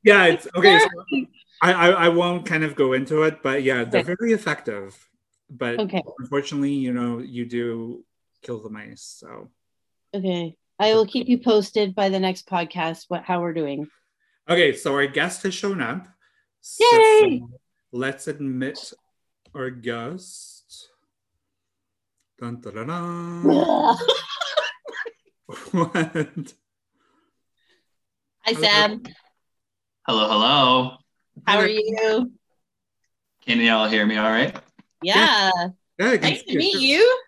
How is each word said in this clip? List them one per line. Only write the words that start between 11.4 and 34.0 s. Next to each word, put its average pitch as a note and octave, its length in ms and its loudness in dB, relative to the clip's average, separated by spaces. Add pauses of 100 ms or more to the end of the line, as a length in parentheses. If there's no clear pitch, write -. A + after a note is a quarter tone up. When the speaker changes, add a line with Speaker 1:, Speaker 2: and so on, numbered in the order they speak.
Speaker 2:
by G3 160 0
the F#3+ 100 -2
next F#3 300 -4
podcast E3+ 600 -6
what, F3 160 -8
how F3+ 160 -2
we're E3+ 120 -6
doing. D3 340 -6 (600)
Speaker 1:
Okay, E3 240 4
so C#3 220 -4
our C#3 100 0
guest D3+ 380 -4
has F#3+ 100 -4
shown G3 280 -6
up. - 260 -8 (720)
Speaker 2:
Yay! G#4+ 600 6
Speaker 1:
So B2 200 -16 (320)
let's C3+ 360 -6
admit C3+ 640 -8 (600)
our C3 160 -8
guest. B2 1200 -12 (1500)
Dun, A#2+ 200 -12
dun, G#2+ 140 -16
dun, A2 140 -10
dun. F3 580 -8
Speaker 2:
<laughs> - 520 2 (1700)
Speaker 1:
What? E3 840 -4 (1900)
Speaker 2:
Hi, A3+ 100 -2
Speaker 1:
Hello. - 80 -2
Speaker 2:
Sam. G#3 420 2 (1040)
Speaker 3:
Hello, A2 200 0
hello. B2+ 680 2 (480)
Speaker 2:
How G#3 140 2
are G#3 80 4
Speaker 1:
Hello. G#3+ 40 0 (480)
Speaker 2:
you? B3 120 -4 (1120)
Speaker 3:
Can A#2 140 -2
y'all A2+ 280 2
hear G#2+ 180 0